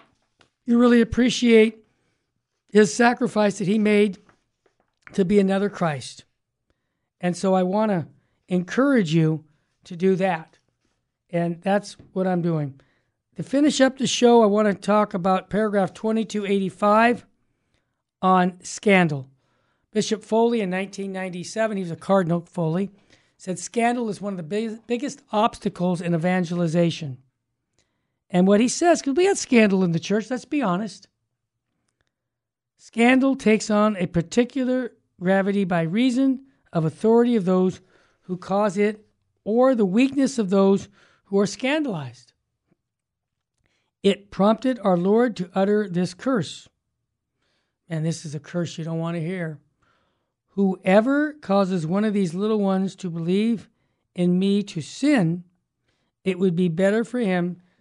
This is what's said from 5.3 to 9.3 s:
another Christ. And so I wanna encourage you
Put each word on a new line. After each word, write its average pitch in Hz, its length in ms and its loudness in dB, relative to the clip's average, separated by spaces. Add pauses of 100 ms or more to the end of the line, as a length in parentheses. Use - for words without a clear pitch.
another 196 320 2
Christ. - 540 -6 (960)
And 180 160 -2
so 190 180 0
I 185 100 2
wanna 190 420 -2 (400)
encourage 185 640 0
you 160 320 0 (380)